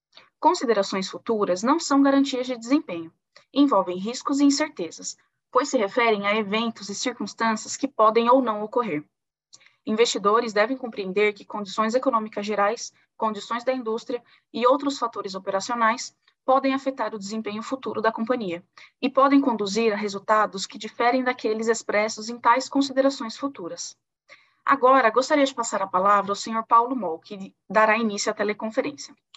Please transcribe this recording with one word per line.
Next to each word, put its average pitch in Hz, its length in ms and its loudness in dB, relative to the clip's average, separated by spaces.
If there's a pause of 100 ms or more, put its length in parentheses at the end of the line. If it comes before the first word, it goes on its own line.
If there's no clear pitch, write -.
(400)
Considerações 208 720 0
futuras 196 540 -2
não 285 160 2
são 285 220 2
garantias 277 440 2
de 254 100 -6
desempenho, 226 560 -4 (400)
envolvem 196 460 2
riscos 247 420 -4
e 294 60 6
incertezas, 277 720 -2 (340)
pois 262 160 2
se 262 120 0
referem 208 480 0
a 208 80 0
eventos 220 540 -4
e 202 60 -8
circunstâncias 226 800 -4
que - 120 -4
podem 226 420 4
ou 254 100 8
não 220 240 -2
ocorrer. 214 400 -2 (800)
Investidores 220 680 2
devem 220 240 2
compreender 208 560 -2
que 202 100 -20
condições 214 500 -4
econômicas 220 520 -2
gerais, 202 480 -2 (240)
condições 220 480 -6
da 262 80 0
indústria 233 500 -6 (300)
e 226 120 -2
outros 277 320 2
fatores 208 380 -6
operacionais 220 800 -2 (300)
podem 262 280 2
afetar 262 400 -4
o 220 60 -10
desempenho 208 420 -8
futuro 220 400 -6
da 220 80 2
companhia 220 540 -4 (380)
e 269 80 -2
podem 277 320 6
conduzir 220 500 0
a 202 60 -2
resultados 202 680 -2
que - 120 -20
diferem 240 440 0
daqueles 226 460 -2
expressos 220 600 -2
em 240 100 -10
tais 247 300 2
considerações 269 640 0
futuras. 190 640 -10 (680)
Agora, 254 440 4
gostaria 269 340 2
de 269 100 0
passar - 280 -4
a - 60 -4
palavra 196 440 2
ao 202 60 0
senhor 226 280 -6
Paulo 247 300 4
Moll, 170 240 -4
que 196 340 -16 (160)
dará 214 280 4
início 214 340 -2
à - 20 -6
teleconferência. 214 800 -4 (240)